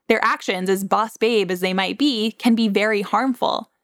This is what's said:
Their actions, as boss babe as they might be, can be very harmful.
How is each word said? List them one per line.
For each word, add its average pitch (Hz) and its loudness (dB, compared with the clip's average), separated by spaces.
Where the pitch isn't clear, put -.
Their 220 2
actions, 185 0
as 196 0
boss 208 -2
babe 214 0
as 185 -6
they 185 -2
might 190 -4
be, 226 0
can 240 2
be 226 2
very 208 0
harmful. - -2